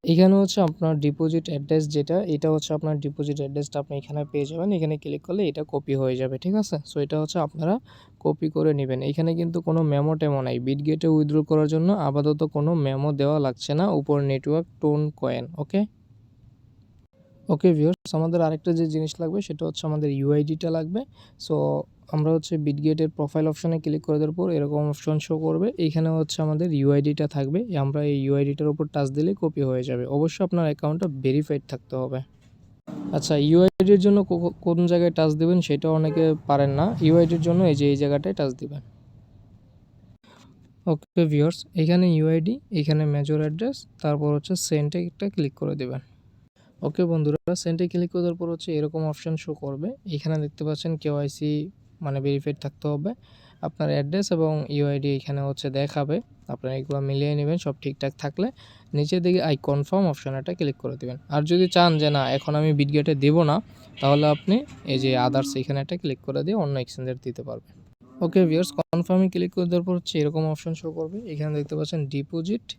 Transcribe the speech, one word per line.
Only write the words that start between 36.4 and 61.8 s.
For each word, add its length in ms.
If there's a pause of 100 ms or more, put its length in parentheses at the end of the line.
পারেন 300
না। 60 (160)
ইউআইডির 400
জন্য 200 (100)
এই 40
যে 160
এই 100
জায়গাটায় 380
টাচ 120 (100)
দিবেন। 200 (2000)
ওকে 400
ভিউয়ার্স, 340 (220)
এখানে 240 (120)
ইউআইডি, 380 (240)
এখানে 240 (100)
মেজর 300
অ্যাড্রেস, 340 (240)
তারপর 340
হচ্ছে 200
সেন্টে 440 (100)
একটা 200
ক্লিক 320
করে 200
দিবেন। 200 (800)
ওকে 320
বন্ধুরা, 260 (180)
সেন্টে 360
ক্লিক 220
করে 100
দেওয়ার 180
পর 120
হচ্ছে 240
এরকম 240 (100)
অপশন 220 (100)
শো 100
করবে। 360 (260)
এখানে 280
দেখতে 240
পাচ্ছেন 240 (120)
কেওয়াইসি 500 (480)
মানে 200
ভেরিফাইড 360
থাকতে 300
হবে। 260 (480)
আপনার 280
অ্যাড্রেস 420
এবং 380
ইউআইডি 460
এখানে 260
হচ্ছে 280
দেখাবে, 520 (260)
আপনারা 280
এগুলো 260
মিলিয়ে 340
নেবেন। 220
সব 240
ঠিকঠাক 360
থাকলে 340 (420)
নিচের 280
দিকে 240
"I 100
confirm" 500
অপশন 300
একটা 180
ক্লিক 220
করে 220
দিবেন। 200 (120)
আর 120
যদি 260
চান 300